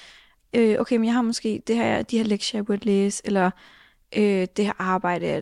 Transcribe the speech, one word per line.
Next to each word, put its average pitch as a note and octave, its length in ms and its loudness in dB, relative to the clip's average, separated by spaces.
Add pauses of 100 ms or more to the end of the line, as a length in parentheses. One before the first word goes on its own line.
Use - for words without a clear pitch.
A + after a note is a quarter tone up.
(540)
øh, A3 260 4
okay, A#3 160 0
men A3+ 80 2
jeg A#3 100 2
har B3 80 2
måske A3+ 440 -4
det A3+ 100 0
her, A3+ 260 0
de A3 160 -4
her A3+ 60 0
lektier, G#3+ 340 -2
jeg G#3 80 -4
burde G#3 200 -2
læse, G3+ 380 0
eller, F#3+ 260 2 (680)
øh, G3 300 2 (100)
det G#3 80 0
her G3 140 -2
arbejde, F3 640 -2